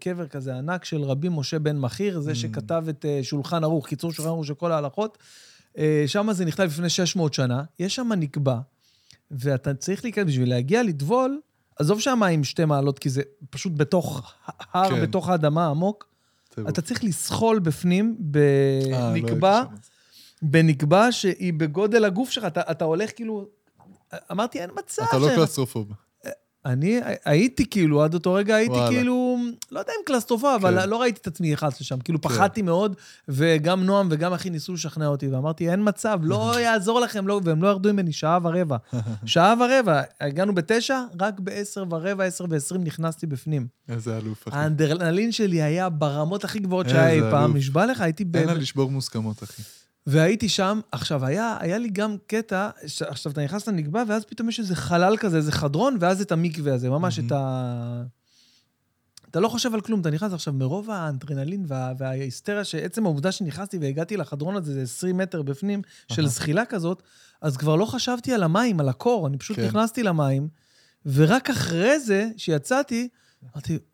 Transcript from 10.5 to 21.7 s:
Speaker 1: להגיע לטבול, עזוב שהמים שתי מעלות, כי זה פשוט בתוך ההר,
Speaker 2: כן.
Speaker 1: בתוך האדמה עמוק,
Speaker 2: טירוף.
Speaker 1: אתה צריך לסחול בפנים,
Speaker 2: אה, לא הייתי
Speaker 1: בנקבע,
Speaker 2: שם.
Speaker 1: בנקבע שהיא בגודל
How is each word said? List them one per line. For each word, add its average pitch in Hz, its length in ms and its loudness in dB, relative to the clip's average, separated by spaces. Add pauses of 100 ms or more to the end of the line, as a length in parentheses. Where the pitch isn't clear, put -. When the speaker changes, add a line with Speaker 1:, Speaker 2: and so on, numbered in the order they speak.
Speaker 1:
להגיע 135 320 2
לטבול, 240 580 0 (380)
עזוב 185 220 2
שהמים 196 440 2
שתי 165 200 0
מעלות, 143 340 0
כי 147 120 -2
זה 131 120 -2 (280)
פשוט 175 260 -6
בתוך 143 580 0 (240)
ההר, 185 320 0
Speaker 2:
כן. 123 120 2
Speaker 1:
בתוך 165 260 0
האדמה 160 380 4
עמוק, 170 420 0 (460)
Speaker 2:
טירוף. 110 160 -4
Speaker 1:
אתה 190 120 -2
צריך 247 220 -4
לסחול 220 540 0
בפנים, 180 580 2 (200)
Speaker 2:
אה, 139 540 4
לא 131 60 0 (160)
הייתי 113 180 0
Speaker 1:
בנקבע, 190 400 4
Speaker 2:
שם. 107 40 -18 (680)
Speaker 1:
בנקבע 160 680 6
שהיא 185 400 -2
בגודל 190 520 2